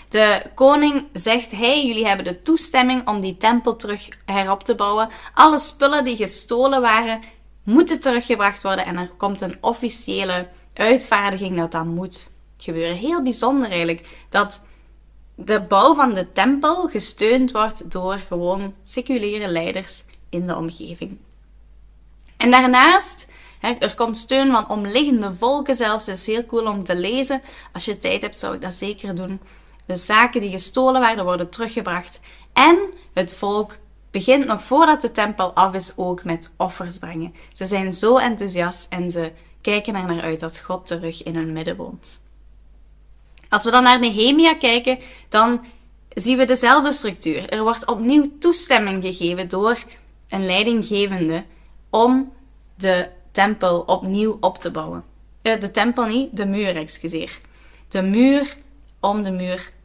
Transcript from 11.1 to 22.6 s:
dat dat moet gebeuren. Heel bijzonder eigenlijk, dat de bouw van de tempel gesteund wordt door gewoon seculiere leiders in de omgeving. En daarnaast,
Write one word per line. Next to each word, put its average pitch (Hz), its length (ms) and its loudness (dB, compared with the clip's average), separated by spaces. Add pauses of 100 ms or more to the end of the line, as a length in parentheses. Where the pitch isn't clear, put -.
dat 165 140 -4
dat 165 140 -4
moet 175 460 -8 (260)
gebeuren. 170 400 -6
Heel 311 260 -4
bijzonder 254 460 0
eigenlijk, 170 600 -4
dat 202 340 -2 (720)
de - 260 0
bouw 202 340 6
van 262 180 2
de 185 180 -6
tempel 294 560 2
gesteund 240 640 0
wordt 220 400 -4
door 185 260 -4
gewoon 190 560 -4 (100)
seculiere 208 640 -4
leiders 180 560 -6 (260)
in 175 180 -6
de 170 80 -4
omgeving. 165 640 -10 (1200)
En 240 80 4
daarnaast, 262 760 4 (320)